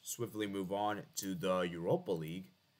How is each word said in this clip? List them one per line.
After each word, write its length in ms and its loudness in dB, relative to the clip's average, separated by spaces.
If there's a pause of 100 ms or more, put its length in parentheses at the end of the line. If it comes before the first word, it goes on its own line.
Swiftly 440 -4
move 240 -2
on 340 0 (120)
to 180 -2
the 260 4
Europa 520 2
League. 380 -4 (300)